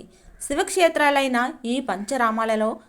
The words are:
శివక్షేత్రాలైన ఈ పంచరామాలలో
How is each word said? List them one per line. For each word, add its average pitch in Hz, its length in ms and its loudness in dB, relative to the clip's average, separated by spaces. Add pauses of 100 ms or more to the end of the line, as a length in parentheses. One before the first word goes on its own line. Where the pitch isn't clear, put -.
(480)
శివక్షేత్రాలైన 294 920 2 (260)
ఈ 240 100 -2 (140)
పంచరామాలలో 220 800 0 (200)